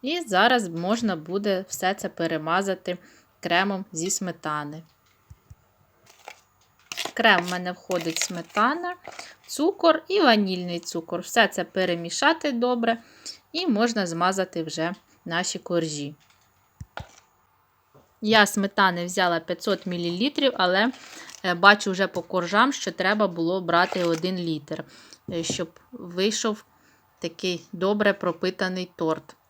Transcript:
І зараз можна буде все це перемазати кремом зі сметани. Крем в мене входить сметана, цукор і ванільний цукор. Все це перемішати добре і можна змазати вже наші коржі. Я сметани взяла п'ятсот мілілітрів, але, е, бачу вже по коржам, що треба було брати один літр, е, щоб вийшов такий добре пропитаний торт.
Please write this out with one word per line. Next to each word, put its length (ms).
І 160
зараз 480
можна 460
буде 520
все 260
це 160
перемазати 880
кремом 520
зі 180
сметани. 760
Крем 320
в 60
мене 200
входить 480
сметана, 760
цукор 600
і 140
ванільний 580
цукор. 420
Все 260
це 160
перемішати 880
добре 460
і 160
можна 400
змазати 560
вже 300
наші 340
коржі. 560
Я 240
сметани 600
взяла 340
п'ятсот 460
мілілітрів, 680
але, 360
е, 100
бачу 380
вже 160
по 140
коржам, 520
що 180
треба 360
було 340
брати 420
один 320
літр, 480
е, 100
щоб 360
вийшов 760
такий 420
добре 420
пропитаний 800
торт. 400